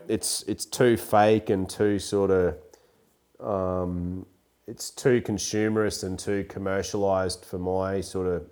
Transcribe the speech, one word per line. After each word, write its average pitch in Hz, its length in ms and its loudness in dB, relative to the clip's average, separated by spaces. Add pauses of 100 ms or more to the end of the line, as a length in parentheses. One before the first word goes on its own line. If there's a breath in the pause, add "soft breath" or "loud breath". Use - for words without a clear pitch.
It's, - 380 -2
it's - 220 -4
too 120 300 4
fake 107 540 4
and 95 180 0
too 104 300 0
sorta, 95 580 2 (840 soft breath)
um, 92 840 -4 (400)
it's - 240 -12
too 123 320 2
consumerist 107 840 -2
and 92 140 -6
too 101 300 -4
commercialized 95 960 -2
for 95 140 -10
my 95 440 -2
sorta, 90 500 -4